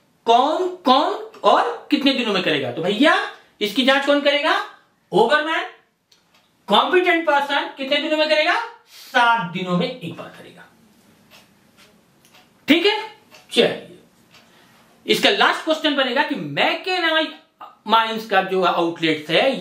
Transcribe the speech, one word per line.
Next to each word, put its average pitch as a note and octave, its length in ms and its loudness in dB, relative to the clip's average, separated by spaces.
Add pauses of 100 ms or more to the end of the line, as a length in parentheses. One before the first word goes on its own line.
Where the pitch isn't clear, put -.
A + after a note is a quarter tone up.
(260)
कौन D4+ 420 2 (160)
कौन D#4 300 2 (300)
और - 460 2
कितने C4+ 220 2
दिनों A#3+ 200 -2
में F#3 100 0
करेगा? C#3+ 300 -2
तो D#3+ 100 -6
भैया G#3 320 2 (460)
इसकी G#3 240 -2
जांच C4+ 220 2
कौन C#4+ 140 2
करेगा? D4 340 0 (580)
ओवरमैन, D4+ 540 2 (1000)
competent E4 580 2
person। C#4+ 500 0
कितने C4+ 220 -4
दिनों D#4 180 -2
में D#4 120 2
करेगा? D#4 260 2 (320)
सात A3 680 0
दिनों F3+ 260 -4
में B2+ 100 -2
एक - 280 -12
बार - 120 -16
करेगा, - 360 -20 (2000)
ठीक E4+ 180 4
है? G#4 120 0 (540)
चलिए, - 460 0 (1080)
इसका A3 240 2
last B3 340 2
question D#4 320 -2
बनेगा C4 260 0
कि D4 120 -4
मैकेनाइज D#4+ 960 -2 (600)
माइंस A3 380 0
का F#3+ 180 2
जो F#3 200 -2
outlets E3 640 -2
है G#3+ 200 2 (100)